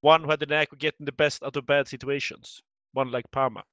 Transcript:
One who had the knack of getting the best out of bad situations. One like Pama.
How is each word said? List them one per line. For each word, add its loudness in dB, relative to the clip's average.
One 6
who -2
had 0
the -4
knack 0
of -20
getting -4
the -4
best 0
out -6
of -6
bad 2
situations. -8
One -2
like -6
Pama. -2